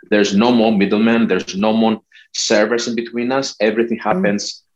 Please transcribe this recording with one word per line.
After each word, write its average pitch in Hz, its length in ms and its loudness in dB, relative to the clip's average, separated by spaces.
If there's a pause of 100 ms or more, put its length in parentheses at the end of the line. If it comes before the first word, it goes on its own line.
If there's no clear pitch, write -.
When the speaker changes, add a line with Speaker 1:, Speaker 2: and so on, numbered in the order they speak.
(100)
Speaker 1:
There's 101 240 2
no 117 160 4
more 113 220 4
middleman. 107 540 2
There's 92 300 -4
no 107 160 0
more 110 280 0 (320)
servers 113 560 0
in 117 80 -4
between 117 340 -6
us. 135 300 -4
Everything 113 380 0
Speaker 2:
Mm. - 40 -16
Speaker 1:
happens 107 600 -2 (120)